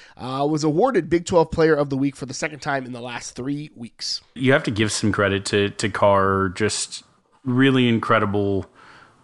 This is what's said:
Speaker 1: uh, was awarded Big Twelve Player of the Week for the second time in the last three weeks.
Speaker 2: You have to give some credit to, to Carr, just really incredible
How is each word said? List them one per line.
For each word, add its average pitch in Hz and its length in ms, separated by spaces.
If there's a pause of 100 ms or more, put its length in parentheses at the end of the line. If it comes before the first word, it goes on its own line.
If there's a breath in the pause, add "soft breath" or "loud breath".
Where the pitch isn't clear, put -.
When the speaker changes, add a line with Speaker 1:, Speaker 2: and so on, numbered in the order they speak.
(160 loud breath)
Speaker 1:
uh, 135 340
was 156 140
awarded 170 460
Big 170 160
Twelve 165 260
Player 160 240
of 143 140
the 135 80
Week 139 180
for 139 100
the 120 80
second 156 260
time 139 260
in 123 80
the 120 80
last 120 340
three 143 400
weeks. - 460 (120)
Speaker 2:
You 131 200
have 151 100
to 139 80
give 107 220
some 107 180
credit 98 360
to, 101 240
to - 180
Carr, 98 580
just - 560 (400)
really 127 460
incredible 104 760 (580 loud breath)